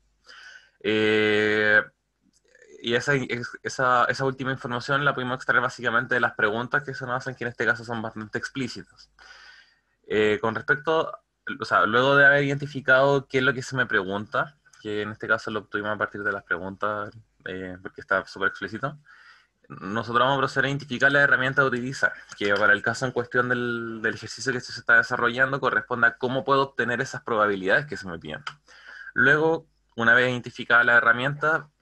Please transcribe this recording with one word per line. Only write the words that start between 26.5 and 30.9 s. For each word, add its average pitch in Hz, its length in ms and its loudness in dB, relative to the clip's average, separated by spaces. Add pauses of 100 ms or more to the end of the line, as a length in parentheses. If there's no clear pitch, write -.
obtener 120 360 -4
esas 131 220 -6
probabilidades 104 640 0
que 147 100 -10
se 98 100 -12
me 85 140 -10
piden. 76 240 -12 (720)
Luego, 156 560 2 (260)
una 117 180 4
vez 127 160 4
identificada 120 540 0
la 120 140 6